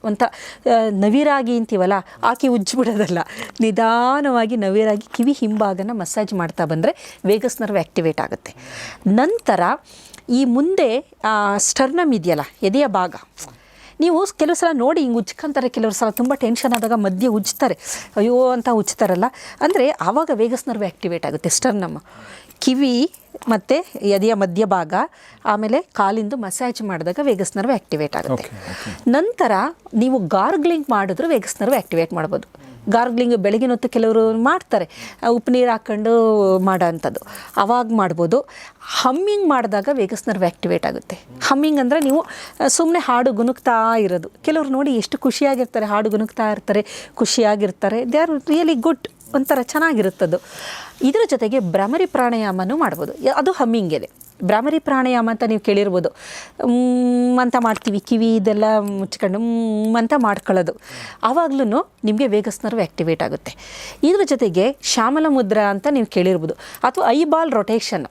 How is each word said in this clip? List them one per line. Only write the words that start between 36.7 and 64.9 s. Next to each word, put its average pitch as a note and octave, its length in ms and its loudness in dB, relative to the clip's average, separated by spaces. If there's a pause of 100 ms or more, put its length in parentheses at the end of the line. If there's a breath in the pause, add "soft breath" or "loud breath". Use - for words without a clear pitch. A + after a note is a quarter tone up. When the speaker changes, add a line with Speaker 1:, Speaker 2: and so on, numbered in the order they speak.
Speaker 1:
ಅಂಥದ್ದು, E3 340 -4 (380 loud breath)
ಅವಾಗ A3+ 380 2
ಮಾಡ್ಬೋದು. F3 500 2 (340 loud breath)
ಹಮ್ಮಿಂಗ್ F#4 720 0
ಮಾಡಿದಾಗ A3 440 0
ವೇಗಸ್ A3 360 -2
ನರ್ವ್ F#3+ 140 0
ಆಕ್ಟಿವೇಟ್ F3 420 -2
ಆಗುತ್ತೆ. - 340 -6 (220)
ಹಮ್ಮಿಂಗ್ C#4+ 380 2
ಅಂದ್ರೆ C4+ 200 2
ನೀವು, C#4+ 220 2
ಆ, - 460 -6
ಸುಮ್ನೆ E4 320 2
ಹಾಡು B3 320 2
ಗುನುಕ್ತಾ A3+ 640 0
ಇರೋದು. F3+ 320 0 (120)
ಕೆಲವ್ರು D#4 280 0
ನೋಡಿ C4+ 260 0
ಎಷ್ಟು A3+ 220 -2
ಖುಷಿಯಾಗಿರ್ತಾರೆ, B3+ 680 0
ಹಾಡು G#3 240 0
ಗುನುಕ್ತಾ G#3+ 420 -2
ಇರ್ತಾರೆ, G#3 340 -2 (300 loud breath)
ಖುಷಿಯಾಗಿರ್ತಾರೆ, G#3 840 0
they D4+ 260 2
are D4+ 180 -4
really D#4 360 2
good, - 280 0 (240)
ಒಂಥರ C4+ 280 2
ಚೆನ್ನಾಗಿರುತ್ತದು. G#3+ 760 0 (640 loud breath)
ಇದ್ರ C#4 180 2 (100)
ಜೊತೆಗೆ B3+ 300 0
ಭ್ರಮರಿ G3+ 460 0
ಪ್ರಾಣಾಯಾಮನೂ A3 720 -2
ಮಾಡ್ಬೋದು. E3+ 460 -4
ಯ-, C4 120 2
ಅದು D#4 160 2
ಹಮ್ಮಿಂಗೇನೆ. A3+ 580 0 (340)
ಭ್ರಮರಿ A#3 360 0
ಪ್ರಾಣಾಯಾಮ B3+ 520 0
ಅಂತ A3+ 160 -4
ನೀವು A3 120 0
ಕೇಳಿರ್ಬೋದು. G3 500 0 (560 loud breath)
ಮ್ B3 760 2
ಅಂತ B3 180 0
ಮಾಡ್ತೀವಿ, A3 400 -2
ಕಿವಿ A3+ 360 2
ಇದೆಲ್ಲ G#3+ 440 2
ಮುಚ್ಕೊಂಡು G3 600 -4
ಮ್ A3+ 580 0
ಅಂತ A#3 200 0
ಮಾಡ್ಕೊಳ್ಳೋದು. G3 560 0 (500 loud breath)
ಆವಾಗ್ಲೂ C4+ 680 0 (120)
ನಿಮ್ಗೆ A3 240 2
ವೇಗಸ್ G#3 380 -2
ನರ್ವ್ A3 160 -2
ಆಕ್ಟಿವೇಟ್ D#3+ 420 -2
ಆಗುತ್ತೆ. - 320 -6 (480 loud breath)
ಇದ್ರ F#4 220 4
ಜೊತೆಗೆ A#3 560 0
ಶ್ಯಾಮಲ C4+ 480 0